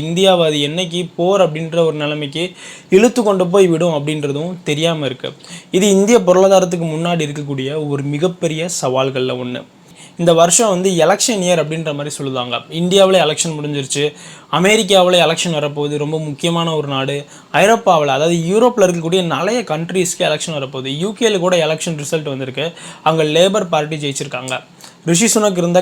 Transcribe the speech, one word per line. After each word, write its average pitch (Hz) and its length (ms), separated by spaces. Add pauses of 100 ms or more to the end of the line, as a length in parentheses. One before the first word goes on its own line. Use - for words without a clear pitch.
இந்தியாவை 170 460
அது 151 100 (100)
என்னைக்கு 175 340 (160)
போர் 185 280
அப்படின்ற 160 320 (120)
ஒரு 151 120
நிலைமைக்கு 151 420 (520)
இழுத்து 233 320
கொண்டு 185 260
போய் 190 200
விடும் 160 240
அப்படின்றதும் 151 600 (120)
தெரியாம 156 400
இருக்கு. 127 200 (480)
இது 208 180
இந்திய 214 220 (100)
பொருளாதாரத்துக்கு 180 680
முன்னாடி 165 340
இருக்கக்கூடிய 143 420 (220)
ஒரு 139 120 (120)
மிகப்பெரிய 170 520 (140)
சவால்கள்ல 131 600
ஒண்ணு. 123 180 (580)
இந்த 170 180
வருஷம் 175 340
வந்து 185 180 (140)
எலெக்ஷன் 202 400
இயர் 175 180
அப்படின்ற 156 340
மாதிரி 147 200
சொல்லுதாங்க. 123 420 (200)
இந்தியாவுல 190 460
எலெக்ஷன் 151 320
முடிஞ்சிருச்சு, 143 480 (540)
அமெரிக்காவுல 185 680
எலெக்ஷன் 151 340
வரப்போகுது, 147 440
ரொம்ப 156 140 (120)
முக்கியமான 170 400 (100)
ஒரு 143 160
நாடு. 135 220 (460)
ஐரோப்பாவுல, 185 540
அதாவது 170 220 (120)
யூரோப்ல 220 360
இருக்கக்கூடிய 175 360 (120)
நிறைய 196 240 (140)
கண்ட்ரீஸ்க்கு 170 560
எலெக்ஷன் 151 300
வரப்போகுது. 135 300 (140)
யூகேல 214 420
கூட 185 120 (100)
எலெக்ஷன் 160 360
ரிசல்ட் 151 300
வந்திருக்கு, 131 340 (440)
அங்க 160 260
லேபர் 190 380
பார்ட்டி 151 300
ஜெயிச்சிருக்காங்க. 131 520 (540)
ரிஷி 180 240
சுனக் 202 280
இருந்த 175 200